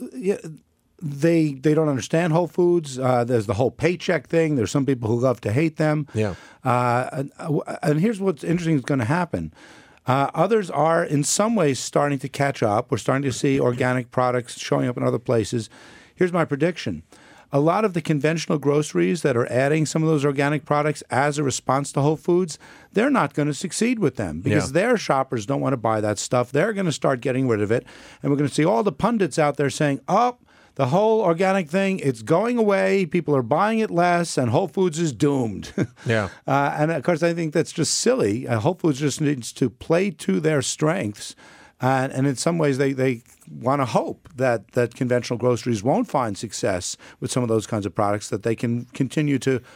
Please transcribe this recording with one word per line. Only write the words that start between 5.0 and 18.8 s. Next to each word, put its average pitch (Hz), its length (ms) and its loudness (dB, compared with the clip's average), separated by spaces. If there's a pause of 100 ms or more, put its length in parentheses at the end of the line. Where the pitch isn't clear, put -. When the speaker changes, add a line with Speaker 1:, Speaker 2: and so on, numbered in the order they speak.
Speaker 1:
who 117 100 2
love 123 240 2
to 104 100 -2
hate 156 240 0
them. 151 380 0
Speaker 2:
Yeah. 107 200 -2 (300)
Speaker 1:
Uh, 123 480 2
and, 143 260 -6
uh, - 60 -12
w-, 156 180 -2 (200)
and 151 180 2
here's 208 200 0
what's 190 240 -2
interesting 165 320 0
is 131 60 0
gonna 131 220 0
happen. 113 480 -2 (540)
Uh, 135 280 2
others 190 360 2
are, 165 340 2
in 147 200 0
some 214 320 0
ways, 147 240 2
starting 143 400 0
to 139 80 -8
catch - 340 -2
up. 110 280 0
We're 131 80 0
starting 139 260 0
to 131 80 0
see 139 280 0
organic 127 500 0
products 123 480 0
showing 139 300 0
up 123 80 -4
in 135 60 -4
other 123 160 0
places. 117 500 -2 (460)
Here's 180 180 0
my 170 120 2
prediction. 135 580 -4 (500)
A 139 80 2
lot 175 240 2
of 202 80 0
the 165 80 -2
conventional 156 580 0
groceries 156 640 0